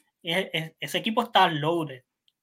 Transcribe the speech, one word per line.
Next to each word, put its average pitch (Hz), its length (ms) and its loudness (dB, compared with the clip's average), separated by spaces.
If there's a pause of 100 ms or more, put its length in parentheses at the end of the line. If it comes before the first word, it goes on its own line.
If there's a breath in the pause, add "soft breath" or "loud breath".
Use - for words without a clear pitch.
(220 soft breath)
e-, 185 300 -2
e-, 160 280 -6
ese 160 180 -4
equipo 226 240 0
está 190 260 4
loaded. 151 540 -2 (400)